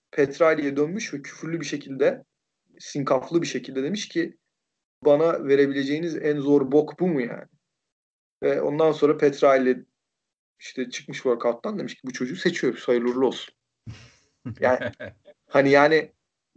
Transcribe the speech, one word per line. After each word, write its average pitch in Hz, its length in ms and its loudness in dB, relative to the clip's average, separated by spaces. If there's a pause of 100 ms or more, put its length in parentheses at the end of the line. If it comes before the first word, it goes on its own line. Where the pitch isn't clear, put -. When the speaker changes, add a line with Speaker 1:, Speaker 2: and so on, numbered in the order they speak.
(120)
Speaker 1:
Petrali'ye 147 680 2
dönmüş 170 360 -4
ve 143 80 -10
küfürlü 160 380 -10
bir 147 60 -10
şekilde, 139 580 -4 (560)
sinkaflı 143 640 -2
bir 143 60 -2
şekilde 131 360 -6
demiş 196 240 -6
ki, - 300 -6 (680)
"Bana 156 420 4
verebileceğiniz 139 680 0
en 151 240 -2
zor 139 320 2
bok 151 280 2
bu 180 80 0
mu 143 140 -2
yani?" 113 240 -10 (1000)
Ve 139 180 0
ondan 151 300 2
sonra 147 260 2
Petrali 135 680 4 (760)
işte 127 300 -10
çıkmış - 280 -14
workout'tan, 127 640 -2
demiş 127 160 -8
ki, - 80 -20
"Bu 127 100 -10
çocuğu 131 220 -6
seçiyoruz, - 520 -2
hayırlı 123 220 2
uğurlu 127 180 2
olsun." - 260 -6 (1080)
Yani, 127 200 2
Speaker 2:
<laughs> - 680 -14
Speaker 1:
hani 139 200 4
yani 147 420 4 (460)